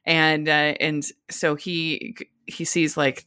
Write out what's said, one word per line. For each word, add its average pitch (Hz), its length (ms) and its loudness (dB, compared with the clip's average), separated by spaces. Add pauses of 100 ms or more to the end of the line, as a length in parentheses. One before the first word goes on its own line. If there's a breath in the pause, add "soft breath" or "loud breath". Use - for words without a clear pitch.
And, 156 440 2
uh, 151 320 4
and 151 240 -2 (260)
so 156 240 0
he, 165 640 -4 (300)
he - 180 -10
sees, 156 320 0
like, 151 300 0